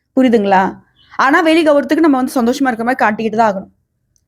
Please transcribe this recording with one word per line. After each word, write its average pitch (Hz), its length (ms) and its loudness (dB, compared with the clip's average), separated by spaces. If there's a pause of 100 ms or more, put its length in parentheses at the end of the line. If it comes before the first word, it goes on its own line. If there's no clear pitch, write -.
(180)
புரியுதுங்களா? 208 460 2 (540)
ஆனா 269 240 2
வெளி 320 220 2
கௌரவத்துக்கு 302 440 2
நம்ம 269 160 2
வந்து 254 160 -6
சந்தோஷமா 254 320 -2
இருக்கிற 226 180 -4
மாதிரி 262 140 -2
காட்டிக்கிட்டு 214 380 -2
தான் 220 100 2
ஆகணும். 190 240 -12 (520)